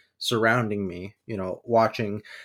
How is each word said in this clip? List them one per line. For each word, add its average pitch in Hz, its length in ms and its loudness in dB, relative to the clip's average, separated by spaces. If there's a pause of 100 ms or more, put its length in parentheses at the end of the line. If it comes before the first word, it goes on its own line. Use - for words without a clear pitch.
(180)
surrounding 110 680 2
me, 90 260 -10 (120)
you 113 100 -8
know, 92 300 -6
watching, 110 560 2 (240)